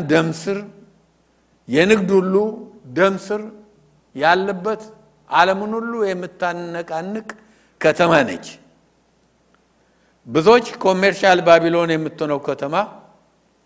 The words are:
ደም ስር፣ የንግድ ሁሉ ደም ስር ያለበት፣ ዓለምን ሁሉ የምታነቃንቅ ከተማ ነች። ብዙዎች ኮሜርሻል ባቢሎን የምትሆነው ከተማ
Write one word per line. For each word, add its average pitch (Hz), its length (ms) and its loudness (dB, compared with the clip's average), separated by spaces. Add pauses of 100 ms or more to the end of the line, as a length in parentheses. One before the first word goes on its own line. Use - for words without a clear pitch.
ደም 160 300 2
ስር፣ 196 220 -6 (1080)
የንግድ 185 460 2
ሁሉ 190 220 2 (580)
ደም 190 260 2
ስር 208 220 -8 (720)
ያለበት፣ 185 680 -2 (480)
ዓለምን 196 440 0
ሁሉ 226 200 -8 (100)
የምታነቃንቅ 175 1200 -8 (540)
ከተማ 165 300 4 (120)
ነች። 92 220 -8 (1800)
ብዙዎች 185 400 4 (100)
ኮሜርሻል 190 640 2
ባቢሎን 170 500 4
የምትሆነው 156 500 -4
ከተማ 143 340 -6 (920)